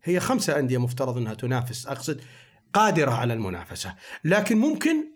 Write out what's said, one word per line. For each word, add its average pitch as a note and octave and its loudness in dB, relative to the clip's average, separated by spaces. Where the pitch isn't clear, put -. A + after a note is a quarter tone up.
هي F3 2
خمسة F3 0
أندية B2+ 0
مفترض B2 -2
أنها A2 -2
تنافس، A#2+ -4
أقصد C3 -6
قادرة E3+ 4
على A#2 0
المنافسة، F#2 -6
لكن G3+ 2
ممكن D4+ 2